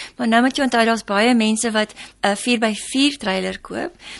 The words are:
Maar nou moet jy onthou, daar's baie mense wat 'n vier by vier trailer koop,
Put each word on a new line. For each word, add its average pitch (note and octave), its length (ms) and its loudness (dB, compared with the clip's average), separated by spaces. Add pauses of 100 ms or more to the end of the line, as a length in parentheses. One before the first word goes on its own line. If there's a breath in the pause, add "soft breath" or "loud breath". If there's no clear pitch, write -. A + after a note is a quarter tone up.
(160 loud breath)
Maar B3 120 -2
nou A#3 140 4
moet C4 160 2
jy C#4+ 60 0
onthou, A#3+ 220 2
daar's A3+ 180 0
baie G#3+ 320 2
mense A3 360 0
wat G#3+ 220 -2 (300 loud breath)
'n G3+ 120 2
vier B3 240 0
by A3 140 0
vier C#4 440 0
trailer F#3+ 420 -4
koop, - 320 -8 (280 loud breath)